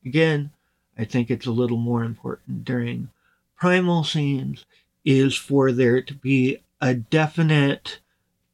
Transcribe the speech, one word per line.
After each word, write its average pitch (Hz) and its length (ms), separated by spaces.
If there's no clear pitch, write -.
again, 147 460
I 113 60
think 120 260
it's 113 160
a 123 60
little 120 240
more 117 260
important 117 640
during 120 440
primal 180 460
scenes, 143 640
is 135 320
for 139 340
there 127 320
to - 120
be 135 440
a 127 140
definite 151 1040